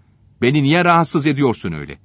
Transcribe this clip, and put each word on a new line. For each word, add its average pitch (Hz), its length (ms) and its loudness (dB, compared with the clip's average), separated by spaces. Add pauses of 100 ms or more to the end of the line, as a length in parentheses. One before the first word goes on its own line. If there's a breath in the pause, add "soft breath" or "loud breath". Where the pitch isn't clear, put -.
(420)
"Beni 139 200 2
niye 160 220 2
rahatsız 165 420 2
ediyorsun 131 460 -2
öyle? 73 320 -12